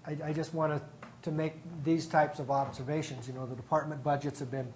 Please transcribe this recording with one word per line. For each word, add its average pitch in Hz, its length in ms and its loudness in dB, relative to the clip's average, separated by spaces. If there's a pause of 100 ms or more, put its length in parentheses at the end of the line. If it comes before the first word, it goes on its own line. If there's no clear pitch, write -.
I, 151 180 -4
I 151 80 -2
just 156 200 -2
wanted 156 280 2 (400)
to 160 100 -4
make 156 220 0 (300)
these 160 240 4
types 151 320 6
of 135 120 -2
observations. 139 760 0
You 131 60 -8
know, 127 120 -6
the 123 100 -6
department 147 480 0
budgets 143 360 2
have 127 120 -6
been 127 240 -2